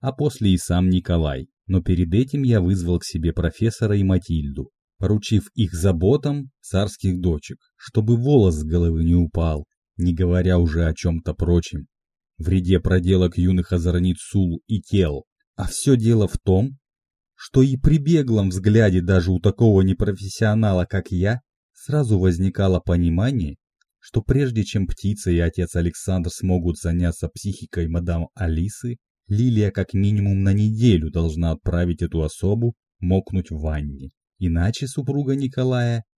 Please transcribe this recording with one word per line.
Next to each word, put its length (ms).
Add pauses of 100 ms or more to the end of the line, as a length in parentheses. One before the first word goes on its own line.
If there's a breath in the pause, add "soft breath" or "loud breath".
а 100
после 400
и 60
сам 320
Николай. 580 (200)
Но 140
перед 320
этим 300
я 160
вызвал 400
к 60
себе 260
профессора 640
и 80
Матильду, 680 (260)
поручив 580
их 180
заботам 800 (100)
царских 580
дочек, 380 (180)
чтобы 400
волос 400
с 80
головы 400
не 100
упал, 520 (320)
не 160
говоря 440
уже 300
о 60
чём-то 400
прочем, 540 (500)
вреде 420
проделок 580
юных 360
озорниц 460
Сул 480
и 120
Тел. 460 (320)
А 100
всё 300
дело 320
в 80
том, 400 (580)
что 260
и 140
при 220
беглом 520
взгляде 520
даже 300
у 80
такого 420
непрофессионала, 1040
как 260
я, 300 (320)
сразу 440
возникало 640
понимание, 800 (420)
что 220
прежде 420
чем 240
Птица 420
и 100
отец 360
Александр 540
смогут 480
заняться 500
психикой 640
мадам 440
Алисы, 640 (300)
Лилия 440
как 220
минимум 500
на 100
неделю 580
должна 400
отправить 500
эту 220
особу 520 (240)
мокнуть 520
в 80
ванне. 520 (260)
Иначе 480
супруга 500
Николая, 680 (140)